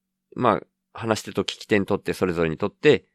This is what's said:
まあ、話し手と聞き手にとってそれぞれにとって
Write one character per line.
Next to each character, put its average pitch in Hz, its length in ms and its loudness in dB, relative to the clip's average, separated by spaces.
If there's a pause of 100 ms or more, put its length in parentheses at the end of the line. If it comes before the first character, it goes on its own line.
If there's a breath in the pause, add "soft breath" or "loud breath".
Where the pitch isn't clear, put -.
(340)
ま 113 280 0
あ、 - 360 -20
話 113 220 -2
し - 40 -12
手 104 80 -14
と 101 100 -2
聞 - 160 -8
き - 80 -20
手 107 120 2
に 98 60 0
と 98 120 0
っ - 40 -16
て 85 140 -6
そ - 100 -2
れ 92 80 0
ぞ 85 120 0
れ 80 60 0
に 76 60 -4
と 101 120 -4
っ - 60 -12
て 139 300 2 (100)